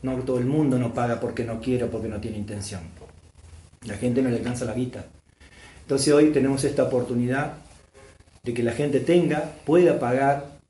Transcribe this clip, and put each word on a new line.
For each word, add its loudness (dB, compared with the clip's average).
No -4
todo -2
el 0
mundo 2
no -2
paga -2
porque -4
no -8
quiere 0
o -4
porque -6
no -8
tiene -8
intención. -8
La -8
gente -2
no 2
le 0
alcanza -4
la -6
guita. -6
Entonces 2
hoy 6
tenemos 2
esta 2
oportunidad -2
de -6
que -4
la 0
gente 0
tenga, 2
pueda 6
pagar 0